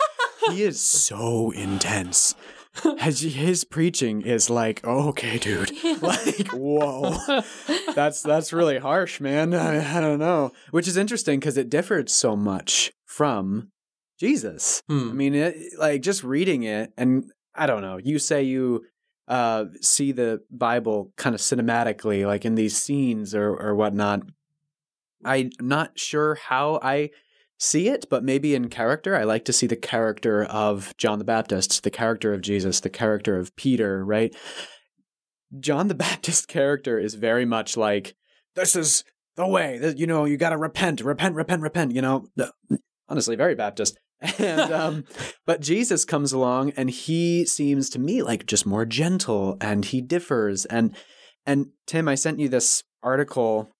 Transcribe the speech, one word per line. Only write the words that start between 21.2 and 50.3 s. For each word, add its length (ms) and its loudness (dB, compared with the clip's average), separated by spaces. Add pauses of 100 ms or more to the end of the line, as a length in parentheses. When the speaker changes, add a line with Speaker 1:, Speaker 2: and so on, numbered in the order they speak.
Speaker 1:
of 80 -4
cinematically, 840 0
like, 180 0
in 80 2
these 260 2
scenes 540 -2
or, 160 2 (100)
or 140 0
whatnot. 480 2 (1040)
I'm 260 0 (100)
not 380 -2
sure 380 0
how 480 0
I 260 0 (480)
see 300 2
it, 220 0
but 120 2
maybe 320 2
in 140 0
character. 480 0
I 80 2
like 220 0
to 80 0
see 120 2
the 120 0
character 640 0
of 540 -2
John 220 0
the 60 -6
Baptist, 580 0
the 60 0
character 440 0
of 80 -4
Jesus, 400 0
the 80 -2
character 500 0
of 160 -8
Peter, 480 0
right? 320 0 (1200)
John 280 0
the 80 0
<laughs> 120 -2
Baptist 400 -2
character 520 0
is 160 -2
very 300 2
much 320 -2
like, 380 0 (400)
"This 200 2
is 280 2 (320)
the 120 0
way, 320 0
that, 180 0
you 100 0
know, 180 2
you 120 2
gotta 200 0
repent, 440 -2
repent, 340 0
repent, 260 0
repent," 340 0
you 60 0
know? 260 0 (800)
Honestly, 280 -2
very 200 2
Baptist. 420 -2 (240)
<laughs> 180 -6
And, 340 2
um, 300 -2 (220)
Speaker 3:
<laughs> 200 -14
Speaker 1:
but 160 0
Jesus 440 2
comes 280 0
along 440 2
and 120 0
he 560 0
seems 460 0
to 80 -6
me 240 0
like 240 -4
just 180 0
more 200 0
gentle, 760 0
and 240 0
he 160 -2
differs. 640 0